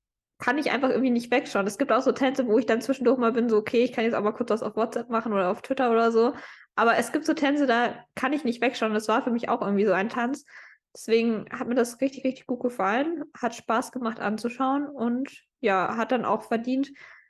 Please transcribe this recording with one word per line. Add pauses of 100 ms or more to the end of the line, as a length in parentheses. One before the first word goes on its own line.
(400)
kann
ich
einfach
irgendwie
nicht
wegschauen.
Es
gibt
auch
so
Tänze,
wo
ich
dann
zwischendurch
mal
bin,
so,
„Okay,
ich
kann
jetzt
auch
mal
kurz
was
auf
WhatsApp
machen
oder
auf
Twitter
oder
so.“ (420)
Aber
es
gibt
so
Tänze,
da (100)
kann
ich
nicht
wegschauen.
Das
war
für
mich
auch
irgendwie
so
ein
Tanz. (500)
Deswegen
hat
mir
das
richtig,
richtig
gut
gefallen. (140)
Hat
Spaß
gemacht
anzuschauen
und (300)
ja,
hat
dann
auch
verdient (380)